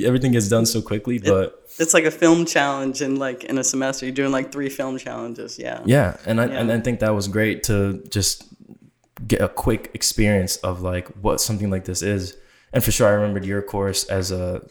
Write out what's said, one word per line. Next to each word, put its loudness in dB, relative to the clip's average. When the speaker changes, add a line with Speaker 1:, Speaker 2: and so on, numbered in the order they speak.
Speaker 1:
everything 4
gets 4
done 4
so 0
quickly. -4
Speaker 2:
It, -4
Speaker 1:
but 2
Speaker 2:
it's 2
like 4
a 2
film 4
challenge 0
in, -2
like, -6
in -4
a -2
semester. -2
You're -6
doing, 0
like, -2
three -4
film -6
challenges. -10
Yeah. -8
Speaker 1:
Yeah, 4
and 0
I, 2
Speaker 2:
Yeah. -4
Speaker 1:
and 0
I 2
think -2
that 2
was -2
great 0
to 0
just 0
get 2
a 2
quick -2
experience 2
of, -4
like, -4
what 2
something -2
like -2
this -4
is. -2
And 2
for 2
sure, 4
I 8
remembered 2
your -2
course -2
as -2
a, -4